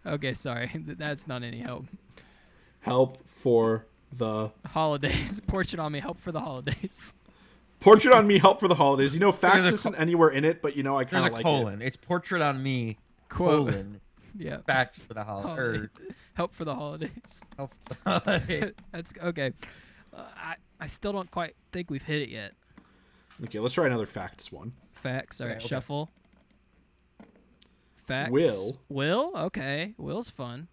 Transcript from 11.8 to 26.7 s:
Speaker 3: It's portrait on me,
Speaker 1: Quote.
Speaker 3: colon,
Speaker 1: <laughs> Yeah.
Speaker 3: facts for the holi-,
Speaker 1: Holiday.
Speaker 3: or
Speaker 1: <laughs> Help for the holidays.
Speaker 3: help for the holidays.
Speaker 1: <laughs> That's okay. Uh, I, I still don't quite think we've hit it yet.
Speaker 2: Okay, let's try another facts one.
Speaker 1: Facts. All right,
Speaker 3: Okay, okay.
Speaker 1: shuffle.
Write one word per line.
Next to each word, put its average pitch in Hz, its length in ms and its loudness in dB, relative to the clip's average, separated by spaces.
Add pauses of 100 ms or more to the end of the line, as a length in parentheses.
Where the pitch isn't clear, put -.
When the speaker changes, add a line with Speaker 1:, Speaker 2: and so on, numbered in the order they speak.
Speaker 3:
It's 131 160 -6
portrait 175 440 -2
on 135 220 0
me, 123 340 -4 (300)
Speaker 1:
Quote. 151 400 2
Speaker 3:
colon, 101 340 -6 (160)
Speaker 1:
<laughs> - 200 -20
Yeah. - 280 -10
Speaker 3:
facts 131 320 0
for - 160 -18
the 107 100 -8
holi-, 101 200 -8
Speaker 1:
Holiday. 120 360 -4
Speaker 3:
or 107 120 -10 (220)
Speaker 1:
<laughs> - 200 -20
Help 175 220 -6
for 165 100 -10
the 147 100 -6
holidays. 156 680 -12 (140)
Speaker 3:
help 139 160 -10
for - 200 -18
the - 260 -2
holidays. 180 640 -2
Speaker 1:
<laughs> - 120 -20
That's 170 280 -14
okay. 156 300 -4 (640)
Uh, - 100 -18 (140)
I, 165 180 -12 (240)
I 156 80 -10
still - 240 -8
don't 190 180 -8
quite 170 240 -8 (200)
think 175 180 -8
we've 135 100 -6
hit 151 200 -4
it 117 80 -8
yet. 107 240 -14 (920)
Speaker 2:
Okay, 107 160 -10
let's 123 140 -2
try 170 120 0
another 117 200 0
facts - 460 -14
one. 92 200 -14 (220)
Speaker 1:
Facts. - 480 -12
All 123 60 -8
right, 113 100 -10
Speaker 3:
Okay, - 80 -14
okay. - 20 -8
Speaker 1:
shuffle. 143 420 -8 (2000)